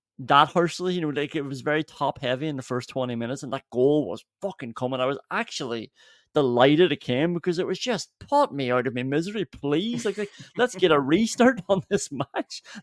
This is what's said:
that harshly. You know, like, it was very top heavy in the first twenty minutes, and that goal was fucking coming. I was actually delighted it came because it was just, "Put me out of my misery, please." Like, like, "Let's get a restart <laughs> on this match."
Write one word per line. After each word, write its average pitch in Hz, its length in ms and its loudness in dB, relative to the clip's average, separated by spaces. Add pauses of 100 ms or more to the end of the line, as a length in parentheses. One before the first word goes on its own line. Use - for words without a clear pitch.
(200)
that 143 300 4
harshly. 180 440 0
You 180 80 -2
know, 151 80 -2
like, 143 260 -4
it 156 60 -2
was 135 200 -8
very 151 220 0
top - 380 -6
heavy 127 260 -2
in 147 80 -4
the 131 60 -8
first 123 280 -6
twenty 123 260 -4
minutes, 117 260 -6
and 131 120 -12
that 135 180 -8
goal 135 360 2
was - 160 -8 (180)
fucking 139 340 -10
coming. 127 260 -4
I 127 40 0
was 139 120 -2 (140)
actually 123 600 -6 (440)
delighted 147 560 6
it 107 80 -2
came 147 340 0
because 170 240 -2
it 175 80 -2
was 185 140 -4
just, 233 400 -4
"Put 285 320 0
me 139 180 -2
out 123 160 2
of 123 80 -2
my 123 100 -4
misery, 165 420 -2
please." 208 600 -2
Like, 208 140 -4
like, 202 120 -6 (240)
"Let's 240 200 0
get 180 160 -6
a 147 80 4
restart 220 640 4
<laughs> - 40 -2
on 196 200 2
this - 220 -2
match." - 500 -6 (220)